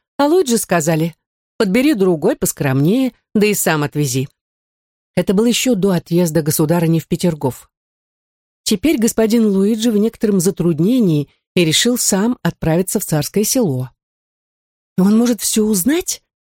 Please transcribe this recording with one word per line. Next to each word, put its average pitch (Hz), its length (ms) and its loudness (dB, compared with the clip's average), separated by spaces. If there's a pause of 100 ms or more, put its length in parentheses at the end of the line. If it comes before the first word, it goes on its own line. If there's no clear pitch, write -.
(180)
а 285 100 2
Луиджи 294 300 2
сказали: 165 580 -2 (420)
«Подбери 247 360 2
другой 190 420 0
поскромнее, 160 800 -2 (200)
да 214 140 2
и 208 60 2
сам 156 300 0
отвези». 139 440 -4 (880)
Это 180 180 0
было 214 120 2
еще 247 300 0
до 190 160 0
отъезда 170 500 0
государыни 160 580 0
в - 80 -8
Петергоф. 156 640 -4 (960)
Теперь 277 340 0
господин 226 480 2
Луиджи 214 460 0
в 208 60 2
некотором 208 420 0
затруднении 170 880 0 (260)
и 175 100 2
решил 233 320 0
сам 208 440 0
отправиться 170 580 -2
в - 60 -10
Царское 165 380 -2
Село. 139 460 -2 (1080)
«И 185 40 2
он 208 160 4
может 240 240 0
все - 220 -2
узнать?» — 220 600 -2 (280)